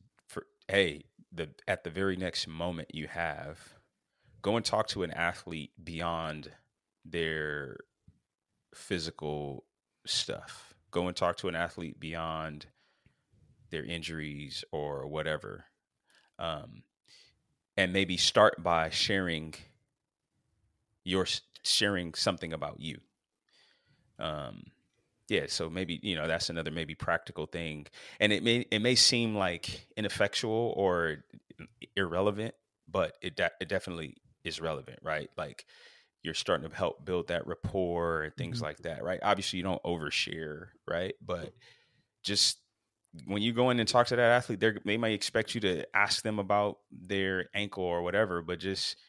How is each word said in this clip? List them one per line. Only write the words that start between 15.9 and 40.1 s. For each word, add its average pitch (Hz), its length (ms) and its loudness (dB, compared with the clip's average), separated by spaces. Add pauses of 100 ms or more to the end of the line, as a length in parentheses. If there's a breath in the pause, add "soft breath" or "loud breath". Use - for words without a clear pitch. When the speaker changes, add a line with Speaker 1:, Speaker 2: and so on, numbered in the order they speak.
Speaker 1:
Um, 76 420 -8 (960 soft breath)
and 92 160 4
maybe 92 240 2
start - 460 6
by 82 280 4
sharing 82 640 0 (1500)
your 92 180 2
s-, - 200 -2 (200)
sharing 92 520 2
something 85 380 -2
about 76 280 -6
you. 78 180 -8 (1200 soft breath)
Um, 67 460 -8 (640)
yeah, 82 200 2
so 82 200 -2
maybe, 85 340 -4
you 98 140 0
know, 78 120 0
that's 82 220 0
another 80 200 -4
maybe 78 240 -4
practical - 520 -2
thing. 78 400 -6 (340 loud breath)
And 104 120 6
it 95 100 2
may, 117 280 2
it 104 100 2
may 123 140 4
seem, 117 400 6
like, 90 640 -2
ineffectual 110 800 0
or 85 480 2 (720)
irrelevant, 98 580 0 (340)
but 82 320 0
it 87 160 -6
de-, 85 140 2 (100)
it 87 80 -6
definitely 87 480 -4 (280)
is 82 160 -6
relevant, 69 420 -4
right? 78 340 -2
Like, 76 300 -8 (560 loud breath)
you're 80 120 -4
starting 80 340 2
to 78 60 -14
help - 300 -2
build 90 240 0
that 87 180 0
rapport 85 760 0
and 78 140 -6
things 87 220 -4
Speaker 2:
Mm-hmm. 76 60 -4
Speaker 1:
like 76 140 -6
that, 82 260 -6
right? 90 180 -2
Obviously, 98 360 2
you 87 60 -2
don't 92 180 0
overshare, 80 840 -2 (200)